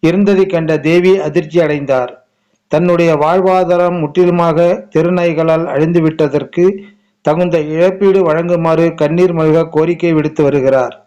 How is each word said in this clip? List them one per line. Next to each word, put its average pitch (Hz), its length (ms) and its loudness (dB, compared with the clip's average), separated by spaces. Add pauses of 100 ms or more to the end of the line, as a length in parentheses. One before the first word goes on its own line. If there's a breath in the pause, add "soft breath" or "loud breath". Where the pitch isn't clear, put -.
இருந்ததை 190 480 2
கண்ட 160 340 -2
தேவி 175 260 2 (140)
அதிர்ச்சி 151 380 -4
அடைந்தார். 139 480 -2 (600)
தன்னுடைய 170 500 2
வாழ்வாதாரம் 180 800 0
முற்றிலுமாக 170 880 0
தெருநாய்களால் 165 800 0
அழிந்துவிட்டதற்கு 156 920 0 (600 loud breath)
தகுந்த 165 340 0 (140)
இழப்பீடு 190 560 2
வழங்குமாறு 170 580 0 (140)
கண்ணீர் 170 380 0
மல்க 160 260 2 (100)
கோரிக்கை 165 380 0
விடுத்து 156 340 0
வருகிறார். 135 480 0 (120)